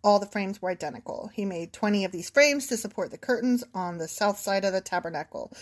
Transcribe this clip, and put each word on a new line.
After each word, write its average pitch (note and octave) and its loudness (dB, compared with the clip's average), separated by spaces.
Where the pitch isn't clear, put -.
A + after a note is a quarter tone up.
All G#3 8
the G3 -4
frames G3+ -4
were F#3 -2
identical. F3+ -8
He G3+ -4
made E3+ -6
twenty G#3 0
of F#3 -2
these F3 -8
frames C#4+ 4
to A#3+ -2
support G3+ -6
the - -14
curtains B3 2
on F3+ -4
the D#3+ -4
south G#3 2
side G3 0
of F#3+ 2
the F#3+ 2
tabernacle. E3 -6